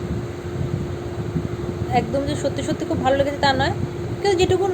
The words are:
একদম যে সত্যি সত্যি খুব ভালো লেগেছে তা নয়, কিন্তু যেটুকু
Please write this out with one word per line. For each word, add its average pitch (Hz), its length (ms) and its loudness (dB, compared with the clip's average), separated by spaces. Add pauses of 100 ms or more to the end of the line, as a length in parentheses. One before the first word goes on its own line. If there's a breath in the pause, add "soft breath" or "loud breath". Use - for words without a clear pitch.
(2000)
একদম 233 280 0
যে - 140 0
সত্যি 277 260 -2
সত্যি 311 220 -2
খুব 302 140 0
ভালো 262 160 4
লেগেছে 277 240 0
তা 277 60 6 (100)
নয়, 320 140 2 (440)
কিন্তু 392 220 4
যেটুকু 359 340 4